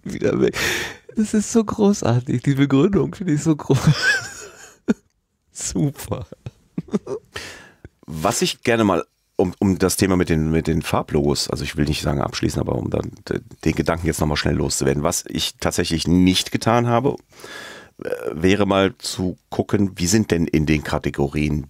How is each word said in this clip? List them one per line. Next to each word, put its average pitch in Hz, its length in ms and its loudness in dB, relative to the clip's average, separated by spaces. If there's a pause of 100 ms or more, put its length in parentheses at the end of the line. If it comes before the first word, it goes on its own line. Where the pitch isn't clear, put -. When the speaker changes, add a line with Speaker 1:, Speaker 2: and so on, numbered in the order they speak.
Speaker 1:
wieder - 360 -2
weg. - 160 2 (600)
Das 220 180 0
ist 214 180 0
so 226 120 4
großartig. 131 800 0
Die 139 120 2
Begründung 143 600 4
finde 180 200 -2
ich 151 80 0
so 160 120 2
groß. 139 240 2
<laughs> - 1700 -2
Super. 135 760 -6 (1800)
Speaker 2:
Was 80 360 -2
ich - 200 -2
gerne 117 220 4
mal, 92 200 2 (320)
um, 92 220 2
um 95 200 2
das 92 180 2
Thema 95 200 4
mit 87 120 2
den, 78 220 2
mit 80 160 0
den 80 160 0
Farblogos, 73 680 0
also 65 140 -4
ich 73 120 -8
will 73 100 2
nicht 76 160 0
sagen 73 180 0
abschließen, - 400 -2
aber - 140 -2
um - 160 -4
dann - 220 -4 (160)
de-, - 120 -4 (240)
den 78 100 2
Gedanken 82 320 -2
jetzt 78 140 -2
nochmal 76 160 0
schnell 78 180 0
loszuwerden, 71 480 -2
was 82 260 -2
ich - 300 -6
tatsächlich - 480 -2
nicht 92 460 2
getan 120 340 0
habe, 120 300 0 (880)
äh, - 40 -10 (240)
wäre 92 340 2
mal 98 320 4
zu - 400 -4 (100)
gucken, 101 480 0
wie 87 100 -2
sind 104 240 2
denn 85 160 2
in 78 200 2
den 76 180 2
Kategorien 73 840 -2